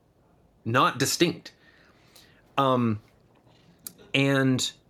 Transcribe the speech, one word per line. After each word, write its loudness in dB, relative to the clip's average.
not 2
distinct. -2
Um, 0
and 0